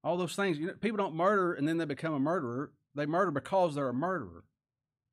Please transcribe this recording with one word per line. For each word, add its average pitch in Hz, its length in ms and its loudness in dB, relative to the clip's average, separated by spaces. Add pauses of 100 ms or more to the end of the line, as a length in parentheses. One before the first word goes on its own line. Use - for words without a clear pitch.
All 160 120 0
those 180 200 -2
things. 190 220 0
You 160 80 -2
know, 190 80 -6
people 214 240 -2
don't 160 160 0
murder 180 400 4
and 139 120 0
then 165 120 2
they 165 80 0
become 156 260 -4
a 139 80 0
murderer. 143 520 -2 (220)
They 147 120 -2
murder 175 240 2
because 170 440 2
they're 139 140 0
a 120 60 -2
murderer. 131 500 -4 (680)